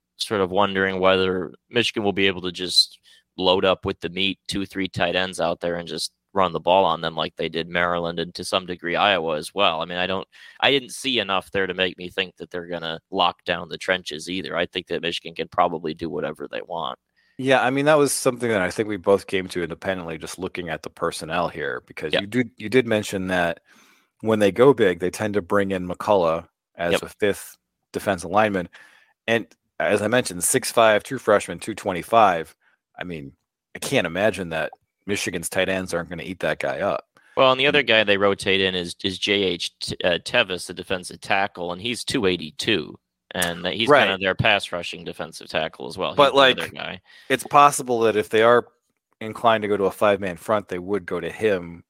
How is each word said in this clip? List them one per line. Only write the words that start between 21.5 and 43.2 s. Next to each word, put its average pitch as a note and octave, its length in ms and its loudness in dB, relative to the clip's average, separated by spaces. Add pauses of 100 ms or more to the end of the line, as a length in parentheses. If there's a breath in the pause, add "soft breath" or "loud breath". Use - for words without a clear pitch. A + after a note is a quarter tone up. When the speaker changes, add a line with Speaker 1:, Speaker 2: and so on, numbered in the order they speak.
Speaker 2:
because - 260 -10
Speaker 1:
Yeah. - 80 2
Speaker 2:
you G2+ 60 -6
do, A#2+ 160 0 (140)
you G#2+ 120 -10
did B2 160 4
mention G#2 420 -2
that F2 340 0 (600 soft breath)
when A2 180 2
they G2+ 120 4
go B2 220 8
big, F#2+ 260 2
they F#2 100 -2
tend G#2+ 240 -4
to G2+ 80 0
bring G2 300 0
in F#2 160 -4
McCullough F2 600 0 (280)
as E2+ 180 -2
Speaker 1:
Yep. F2 100 0
Speaker 2:
a D#2 60 -10
fifth - 480 -4 (360)
defensive F#2 360 -4
lineman. G2 400 2 (580 soft breath)
And A2+ 200 2 (320)
as F#2+ 240 2
I G#2+ 40 2
mentioned, A2 360 0
six - 280 0
five, A2 320 4
true C3 140 -8
freshman, G2 420 2
two A2+ 140 -10
twenty-five. F#2+ 800 2 (440)
I - 40 -10
mean, D#2+ 300 -12 (420)
I - 40 -14
can't B2 260 0
imagine F2+ 440 0
that D#2+ 220 -4 (340)
Michigan's F#2 440 -6
tight F#2 200 0
ends F#2+ 240 -4
aren't E2+ 160 -4
gonna E2+ 140 -10
eat F2+ 180 -10
that D#2 180 -2
guy C#2 200 -4
up. F2 280 -2 (300 soft breath)
Speaker 1:
Well, C3 140 6
and C3 80 2
the C3 60 2
Speaker 2:
And C#3+ 100 4
Speaker 1:
other C#3+ 80 4
guy A2 200 6
they G2+ 140 4
rotate G2 440 2
in F#2 140 2
is, F2 280 -4
is F#2+ 140 -2
J G2+ 160 0 (100)
H F2+ 360 -2
T-, - 240 -8
uh, F2 200 2
Tevis, F#2 440 0
the F#2 60 -10
defensive F2+ 480 -8
tackle, G2 500 -2
and F2+ 100 -8
he's A#2 220 -6
two A#2+ 220 -2
eighty-two. E2+ 720 -2 (360)